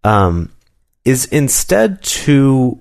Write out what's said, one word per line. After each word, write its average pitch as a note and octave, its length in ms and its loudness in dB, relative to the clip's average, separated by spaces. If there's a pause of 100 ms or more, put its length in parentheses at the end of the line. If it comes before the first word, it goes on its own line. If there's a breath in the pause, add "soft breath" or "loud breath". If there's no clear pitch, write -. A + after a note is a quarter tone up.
um, F#2 460 0 (540)
is B2+ 220 -2
instead F#3+ 760 -2
to C3+ 800 0